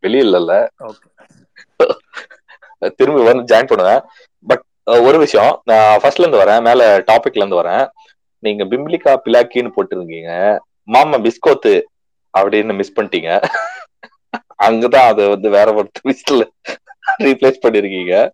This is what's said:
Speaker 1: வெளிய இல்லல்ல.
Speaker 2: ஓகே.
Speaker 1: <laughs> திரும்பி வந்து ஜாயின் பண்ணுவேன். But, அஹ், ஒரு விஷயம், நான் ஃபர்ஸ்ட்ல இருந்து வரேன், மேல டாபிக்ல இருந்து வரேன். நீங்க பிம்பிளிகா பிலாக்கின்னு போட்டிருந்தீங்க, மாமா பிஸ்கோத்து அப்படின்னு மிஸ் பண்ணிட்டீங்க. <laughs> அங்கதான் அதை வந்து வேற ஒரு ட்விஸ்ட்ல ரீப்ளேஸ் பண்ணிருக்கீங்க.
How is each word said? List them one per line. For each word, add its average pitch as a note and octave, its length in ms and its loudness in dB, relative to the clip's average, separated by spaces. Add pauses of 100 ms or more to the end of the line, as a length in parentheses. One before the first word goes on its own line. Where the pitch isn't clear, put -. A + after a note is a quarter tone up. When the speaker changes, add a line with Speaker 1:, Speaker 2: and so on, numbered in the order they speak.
Speaker 1:
வெளிய B2 240 0
இல்லல்ல. E3+ 300 0 (240)
Speaker 2:
ஓகே. A2 300 -20 (720)
Speaker 1:
<laughs> - 1160 -8
திரும்பி C3+ 260 2
வந்து A#2+ 220 2
ஜாயின் A#2+ 220 2
பண்ணுவேன். G#2+ 340 0 (460)
But, B2 140 -2 (260)
அஹ், A#2 160 2
ஒரு C#3+ 160 4
விஷயம், C3+ 460 0
நான் G#2+ 340 4
ஃபர்ஸ்ட்ல - 200 -2
இருந்து D3 260 2
வரேன், G#2+ 180 2
மேல A#2 360 4
டாபிக்ல A2 440 0
இருந்து F#2 200 -2
வரேன். F#2+ 220 -2 (580)
நீங்க G#2 220 -6
பிம்பிளிகா C#3+ 520 -2
பிலாக்கின்னு A#2+ 580 -2
போட்டிருந்தீங்க, E2+ 560 -8 (540)
மாமா C#3 320 0
பிஸ்கோத்து A#2 580 0 (600)
அப்படின்னு G2+ 400 -2
மிஸ் G2 220 -8
பண்ணிட்டீங்க. F2+ 340 -6 (120)
<laughs> - 1040 -12 (180)
அங்கதான் A#2 460 2
அதை G#2 200 2
வந்து G2+ 220 -2
வேற G#2 220 4
ஒரு G#2 180 -4
ட்விஸ்ட்ல C3 520 -2 (760)
ரீப்ளேஸ் C3+ 440 0
பண்ணிருக்கீங்க. G2 520 -2 (200)